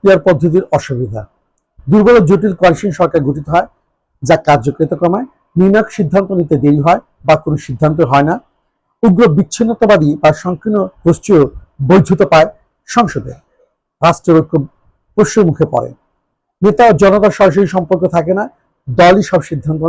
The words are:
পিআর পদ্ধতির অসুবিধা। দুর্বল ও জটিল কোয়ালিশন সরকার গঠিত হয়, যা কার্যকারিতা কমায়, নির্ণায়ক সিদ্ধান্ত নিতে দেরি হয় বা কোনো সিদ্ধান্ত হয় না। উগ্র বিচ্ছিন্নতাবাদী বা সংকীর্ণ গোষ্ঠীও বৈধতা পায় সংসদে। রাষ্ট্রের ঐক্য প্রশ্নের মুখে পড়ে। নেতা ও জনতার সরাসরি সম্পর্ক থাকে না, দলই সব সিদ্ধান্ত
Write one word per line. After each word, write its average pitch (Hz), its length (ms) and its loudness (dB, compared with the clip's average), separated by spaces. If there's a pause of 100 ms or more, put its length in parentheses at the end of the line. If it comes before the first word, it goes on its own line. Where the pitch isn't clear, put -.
পিআর 190 280 4
পদ্ধতির 170 380 0 (120)
অসুবিধা। 120 440 -8 (640)
দুর্বল 208 320 4
ও - 100 4
জটিল 196 300 0
কোয়ালিশন 180 400 0
সরকার 170 280 0
গঠিত 143 260 -6
হয়, 175 140 0 (560)
যা 143 120 2 (120)
কার্যকারিতা 147 540 -2
কমায়, 190 260 -2 (320)
নির্ণায়ক 202 380 2
সিদ্ধান্ত 190 320 -2 (100)
নিতে 156 240 -2
দেরি 147 220 2
হয় 190 160 0 (260)
বা 156 160 4
কোনো 151 220 -4
সিদ্ধান্ত 151 340 -2 (120)
হয় 143 180 2
না। 180 60 -4 (680)
উগ্র 196 180 2 (160)
বিচ্ছিন্নতাবাদী 202 720 0 (120)
বা 156 80 2 (140)
সংকীর্ণ 180 340 -6 (280)
গোষ্ঠীও 170 360 2 (480)
বৈধতা 185 420 2
পায় 160 180 4 (400)
সংসদে। - 440 -4 (680)
রাষ্ট্রের 165 380 0
ঐক্য 160 160 -2 (600)
প্রশ্নের 208 340 2
মুখে 156 240 -2
পড়ে। 120 160 -4 (720)
নেতা 208 280 2
ও - 20 6 (100)
জনতার 196 360 2
সরাসরি 190 380 2
সম্পর্ক 180 280 -2 (120)
থাকে 170 240 -2
না, 208 40 -4 (440)
দলই 175 420 2
সব 175 200 -2
সিদ্ধান্ত 156 380 -8